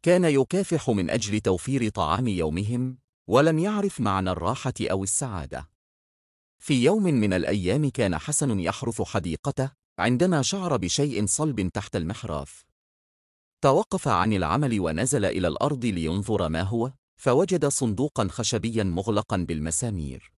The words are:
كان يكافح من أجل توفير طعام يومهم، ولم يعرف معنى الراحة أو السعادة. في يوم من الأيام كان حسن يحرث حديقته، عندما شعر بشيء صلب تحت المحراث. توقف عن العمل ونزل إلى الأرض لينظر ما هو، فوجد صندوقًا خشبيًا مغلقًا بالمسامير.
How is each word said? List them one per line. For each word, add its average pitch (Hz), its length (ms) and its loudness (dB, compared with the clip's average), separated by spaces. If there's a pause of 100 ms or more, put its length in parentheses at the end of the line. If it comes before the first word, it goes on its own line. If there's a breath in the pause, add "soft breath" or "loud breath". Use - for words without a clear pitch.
كان 180 220 4
يكافح 151 640 2
من 95 200 2
أجل 107 300 0
توفير 113 480 0
طعام 98 400 0
يومهم، 104 720 -2 (300)
ولم 156 300 4
يعرف 202 420 -2
معنى 95 300 0
الراحة 92 500 -2
أو 95 220 -2
السعادة. 90 680 -6 (880)
في 127 260 2
يوم 208 180 4
من 123 300 2
الأيام 101 580 0
كان 95 280 0
حسن 127 420 -2
يحرث 110 420 -4
حديقته، 104 720 -4 (260)
عندما 131 440 2
شعر 175 340 -2
بشيء 107 500 0
صلب 113 420 -2
تحت - 280 -6
المحراث. 80 560 -6 (1080)
توقف 147 480 2
عن 104 240 4
العمل 104 480 0
ونزل 98 440 0
إلى 90 240 0
الأرض 127 360 -2
لينظر 92 640 0
ما 80 140 -2
هو، 117 300 -2 (240)
فوجد 151 500 2
صندوقًا 120 640 0
خشبيًا 113 540 -2
مغلقًا 98 520 0
بالمسامير. 80 1000 -4